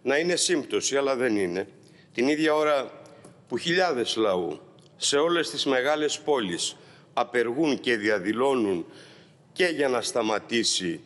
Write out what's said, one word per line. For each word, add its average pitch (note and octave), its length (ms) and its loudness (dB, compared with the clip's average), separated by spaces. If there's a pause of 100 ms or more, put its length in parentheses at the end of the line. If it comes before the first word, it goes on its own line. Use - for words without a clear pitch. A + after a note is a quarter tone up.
να C3+ 160 2
είναι F3 180 0
σύμπτωση, C3+ 600 0
αλλά C#3 200 0
δεν A#2+ 200 2
είναι. F#2+ 320 -2 (460)
Την B2 140 0
ίδια D3+ 260 2
ώρα D3+ 480 0 (460)
που B2 80 -4
χιλιάδες E3+ 600 0
λαού F#2 440 0 (360)
σε - 200 0
όλες E3 340 2
τις C#3+ 140 -4
μεγάλες C#3+ 540 0
πόλεις G#2+ 580 -2 (360)
απεργούν B2 680 0
και B2 160 0
διαδηλώνουν G#2+ 880 0 (680)
και F3+ 140 0
για D3 220 0
να B2 120 0
σταματήσει G#2+ 1040 -2